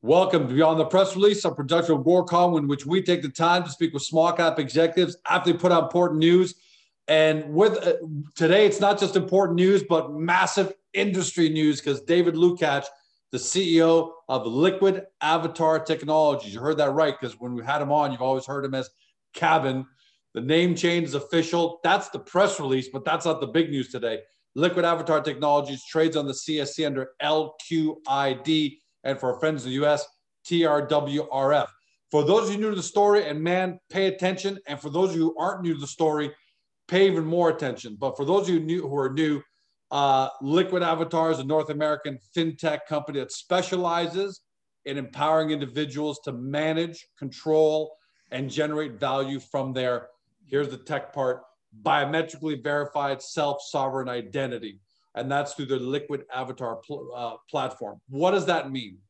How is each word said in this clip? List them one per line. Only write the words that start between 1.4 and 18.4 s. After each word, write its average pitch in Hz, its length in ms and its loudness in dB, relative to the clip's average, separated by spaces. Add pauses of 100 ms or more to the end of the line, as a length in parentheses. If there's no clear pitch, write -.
a 175 60 2
production 165 460 0
of 135 80 -2
Gore 180 200 4
Common, 170 380 4
in 143 60 -2
which 139 180 -2
we 180 160 0
take 175 180 2
the 139 80 -6
time 170 360 2
to - 40 -10
speak 160 240 -2
with 139 120 -6
small 165 280 2
cap 165 280 2
executives 160 560 2 (120)
after 175 220 2
they 165 80 2
put 180 140 4
out 165 100 4
important 165 380 2
news. 180 340 6 (540)
And 156 440 4
with, 202 320 4
uh, 170 100 4 (420)
today, 175 280 6
it's 202 140 4
not 202 220 4
just 196 160 0
important 180 400 2
news, 185 260 6
but 160 300 0
massive 185 600 0 (200)
industry 185 560 0
news, 151 320 2
'cause 139 200 -2
David 170 360 2
Lukacs, 160 500 2 (460)
the 127 80 -4
C 175 380 2
E 165 40 8
O 165 320 4 (140)
of 127 180 -2
Liquid 185 580 2 (160)
Avatar 160 600 0
Technologies, 151 720 0
you 113 60 -8
heard 147 160 -2
that 143 160 2
right, 147 260 2
'cause 123 220 -8
when 123 140 -8
we 117 100 -8
had 147 180 -2
him 143 80 -4
on, 147 220 2
you've 123 100 -6
always 131 240 -2